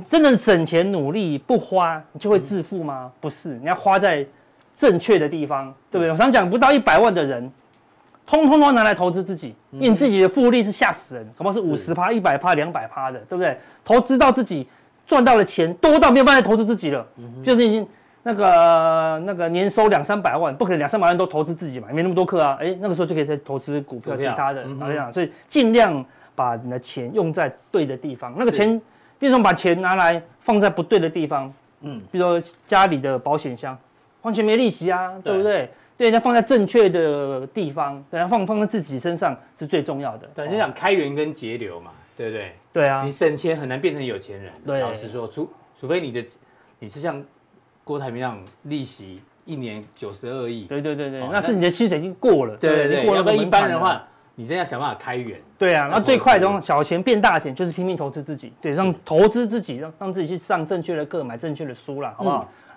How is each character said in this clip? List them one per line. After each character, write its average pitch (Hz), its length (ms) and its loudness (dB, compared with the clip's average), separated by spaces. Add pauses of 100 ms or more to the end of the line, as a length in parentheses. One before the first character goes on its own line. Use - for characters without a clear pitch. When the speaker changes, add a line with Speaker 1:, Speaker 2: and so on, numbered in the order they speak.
(100)
Speaker 1:
真 320 100 4
的 277 160 6
省 175 300 2
钱 170 240 2
努 151 220 -2
力 175 260 -4
不 247 180 0
花， 165 540 -2
你 - 80 -18
就 208 100 -4
会 202 120 4
致 175 200 -6
富 175 220 -8
吗？ 135 220 -8
Speaker 2:
嗯。 123 160 -18
Speaker 1:
不 156 100 -8
是， - 200 -12 (100)
你 131 60 -12
要 349 80 0
花 196 220 2
在 170 300 0 (500)
正 202 220 4
确 190 220 2
的 151 80 0
地 156 180 -6
方， 135 260 -8 (160)
对 185 120 -2
不 170 40 2
对？ 165 60 0
Speaker 2:
嗯。 - 0 -
Speaker 1:
我 160 60 -2
常 240 160 4
讲， 196 180 4
不 233 80 0
到 262 140 6
一 285 80 6
百 165 180 4
万 214 160 4
的 170 80 0
人， 127 260 -4 (760)
通 311 220 4
通 294 120 6
都 285 120 6
拿 233 100 4
来 214 100 4
投 180 160 0
资 180 140 -2
自 190 100 -8
己， 151 220 -12 (160)
Speaker 2:
嗯。 139 80 -14
Speaker 1:
因 135 60 -6
为 247 60 6
你 220 40 6
自 269 140 4
己 196 120 4
的 185 80 6
复 240 220 4
利 233 140 4
是 202 80 -4
吓 185 180 0
死 - 240 -10
人， 117 100 -12 (120)
搞 160 80 -6
不 196 40 -2
好 202 40 0
是 220 80 -4
五 165 160 -2
十 - 180 -4
趴、 180 160 0
Speaker 2:
是。 240 60 0
Speaker 1:
一 220 40 -2
百 160 160 2
趴、 175 180 0
两 156 180 -2
百 147 160 -8
趴 131 200 -8
的， 127 200 -12
对 180 100 -6
不 180 40 -2
对？ 151 140 -2 (280)
投 233 160 4
资 254 180 2
到 208 140 6
自 262 100 -2
己 151 240 -6 (400)
赚 269 180 4
到 233 120 6
了 208 80 4
钱， 170 300 -2
多 311 220 6
到 302 140 6
没 254 80 6
有 262 60 8
办 277 100 8
法 254 80 6
投 214 140 2
资 220 100 2
自 226 80 0
己 165 160 -4
了， 131 160 -4 (120)
Speaker 2:
嗯 120 180 -18
哼。 131 80 -16
Speaker 1:
就 254 120 4
是 240 80 6
已 220 60 4
经 214 160 0 (380)
那 233 100 -2
个， 165 880 4
那 202 100 -4
个 170 140 -2
年 180 220 0
收 214 160 4
两 196 160 4
三 202 180 -4
百 135 160 -2
万， 156 200 -2
不 240 80 -2
可 180 60 0
能 175 80 0
两 143 100 -2
三 220 120 -2
百 175 60 2
万 175 100 4
都 185 80 0
投 156 200 -2
资 165 100 -6
自 160 140 -10
己 127 100 -10
嘛， 107 140 -14
没 160 100 -2
那 185 60 0
么 180 80 -2
多 185 80 2
课 175 180 0
啊。 139 180 0
哎， 180 200 -4
那 202 80 -4
个 180 80 -2
时 175 40 -2
候 170 60 -2
就 160 80 -4
可 156 60 -2
以 147 40 -2
再 147 120 -4
投 139 240 -8
资 143 220 -6
股 131 180 -14
票， 143 140 -8
Speaker 2:
股 127 40 -6
票。 135 140 -4
Speaker 1:
其 - 40 -8
他 139 160 -2
的， 131 120 -10
Speaker 2:
嗯 135 120 -12
哼。 135 100 -10
Speaker 1:
好 143 60 -6
像， 135 200 -8
所 185 100 -4
以 - 80 -4 (180)
尽 240 240 2
量 185 320 2 (300)
把 123 220 -2
你 123 120 -12
的 123 120 -8
钱 123 340 -12
用 170 180 -2
在 156 220 -4 (160)
对 165 160 0
的 - 100 -8
地 135 200 -12
方。 120 200 -14
那 226 80 -4
个 233 60 2
钱， 214 220 2
Speaker 2:
是。 226 80 -4 (400)
Speaker 1:
比 277 60 0
如 262 60 4
说 254 80 4
把 196 120 4
钱 175 280 0
拿 185 140 -2
来 170 260 2 (200)
放 214 180 0
在 202 100 4
不 185 140 -2
对 214 160 2
的 165 100 0
地 160 200 -4
方， 139 240 -6 (300)
Speaker 2:
嗯。 135 280 -12
Speaker 1:
比 185 80 -6
如 180 60 2
说 170 180 0 (240)
家 196 220 4
里 156 100 -2
的 135 180 -2
保 147 220 -2
险 127 180 -10
箱， 131 200 -12 (460)
完 226 100 -6
全 214 100 -2
没 214 140 2
利 240 140 2
息 170 200 -4
啊， 185 220 -4 (100)
Speaker 2:
对。 202 120 -4
Speaker 1:
对 - 20 0
不 190 60 0
对？ 190 280 -2 (260)
对， 240 100 0
人 220 60 4
家 226 60 6
放 240 160 2
在 233 80 4
正 226 240 2
确 220 220 4
的 143 600 -2
地 175 220 -8
方， 139 400 -8
对， 170 80 -6
然 175 100 -2
后 233 80 0
放， 196 80 0
放 208 160 -2
在 214 60 0
自 190 160 -4
己 135 160 -8
身 170 180 -4
上 151 200 -4 (200)
是 - 80 -14
最 156 160 -2
重 139 200 -6
要 120 160 -8
的。 - 180 -20
Speaker 2:
对， 147 120 -10
Speaker 1:
哦。 156 40 -6
Speaker 2:
就 202 60 -4
讲 170 160 -2
开 185 180 -2
源 151 240 -2
跟 151 180 -4
节 120 240 -10
流 95 220 -12
嘛， 85 140 -20 (240)
对 113 140 -10
不 110 60 -8
对？ 95 160 -12 (200)
Speaker 1:
对 147 160 2
啊。 135 160 -2
Speaker 2:
你 143 60 -6
省 151 260 0
钱 160 200 -2
很 147 120 -8
难 135 120 -6
变 160 140 -2
成 143 100 -8
有 110 140 -6
钱 98 240 -18
人。 92 100 -18 (140)
Speaker 1:
对。 139 140 -4
Speaker 2:
老 120 120 -4
实 110 160 -14
说， 113 200 -10
除-， 107 200 -10 (300)
除 - 80 -12
非 170 140 -2
你 147 100 -8
的， 117 140 -8 (560)
你 110 80 -16
是 143 100 -18
像 143 240 -8 (600)
郭 147 120 -8
台 135 140 -8
铭 117 100 -10
那 127 60 -6
样 110 120 -10 (240)
利 147 200 -8
息 95 400 -18 (220)
一 170 100 -14
年 110 300 -12 (100)
九 101 180 -14
十 98 140 -16
二 123 220 -8
亿。 117 160 -10
Speaker 1:
对， 143 180 -8
对， 151 140 -6
对， 143 140 -8
对， 135 100 -10
Speaker 2:
哦， 127 100 -8
Speaker 1:
那 196 100 -2
是 170 120 -2
你 190 80 0
的 175 100 2
薪 214 180 0
水 175 100 -2
已 151 40 -6
经 185 120 -8
过 170 300 4
了， 107 120 -6
Speaker 2:
对， 156 180 2
对， 147 140 2
Speaker 1:
对， 147 80 0
已 139 60 0
经 226 40 2
过 202 80 4
了 190 80 2
那 190 80 2
个 214 60 4
门 - 0 -
槛 - 0 -
了。 - 0 -
Speaker 2:
对， - 20 2
要 - 0 -
不 - 0 -
然 - 0 -
一 190 120 -2
般 202 120 6
人 190 80 0
的 165 80 -2
话， 170 240 0 (320)
你 117 100 -16
真 147 120 -6
的 - 20 -2
要 180 60 -2
想 127 160 -8
办 139 100 -4
法 107 80 -8
开 123 160 -10
源。 117 240 -10 (180)
Speaker 1:
对 180 180 2
啊， 147 180 2
那 214 80 2
最 247 180 4
快 226 220 6
的 185 80 4
话， 202 60 0
Speaker 2:
要 196 40 -2
投 156 40 -10
资。 - 40 -16
Speaker 1:
小 151 160 2
钱 170 180 -2
变 208 200 2
大 190 180 4
钱， 139 160 -8
就 185 100 -4
是 175 60 -4
拼 180 160 -6
命 185 100 -4
投 143 140 -6
资 151 100 -12
自 147 140 -10
己， - 260 -16
对， 151 120 -6
让 190 160 0
Speaker 2:
是。 175 60 0 (100)
Speaker 1:
投 175 240 6
资 233 180 -2
自 214 140 -4
己， 131 160 -10
让， 156 240 -12
让 190 120 -6
自 185 80 -6
己 160 60 -4
去 180 100 -6
上 170 300 -4
正 175 160 -4
确 170 140 -6
的 151 100 -6
课， 165 160 -6
买 117 140 -12
正 151 180 -8
确 160 100 -12
的 131 80 -10
书 139 300 -14
啦， 120 140 -10
好 - 80 -8
不 - 60 -2
好？ 117 200 -4
Speaker 2:
嗯。 - 140 -20 (120)